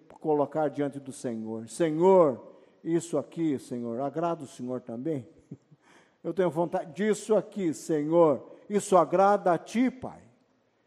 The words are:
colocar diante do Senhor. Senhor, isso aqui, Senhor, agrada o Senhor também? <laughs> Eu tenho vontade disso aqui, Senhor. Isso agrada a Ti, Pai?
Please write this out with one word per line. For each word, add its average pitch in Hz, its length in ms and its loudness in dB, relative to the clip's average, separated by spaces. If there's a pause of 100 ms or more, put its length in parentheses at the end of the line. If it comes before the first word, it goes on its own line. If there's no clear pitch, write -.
(140)
colocar 151 540 0
diante 139 300 -4
do 131 140 -14
Senhor. 113 560 -8
Senhor, 165 720 4 (420)
isso 160 360 -2
aqui, 151 400 -4
Senhor, 120 420 -8
agrada 156 440 -4
o - 20 -16
Senhor 123 340 -8
também? 127 480 -8 (220)
<laughs> - 80 -16 (680)
Eu 170 100 -6
tenho 180 160 0
vontade 170 420 -4
disso 208 420 0
aqui, 190 380 -2
Senhor. 156 720 2 (260)
Isso 196 280 2
agrada 185 560 4
a 160 60 2
Ti, 240 320 -2
Pai? 98 320 -16 (640)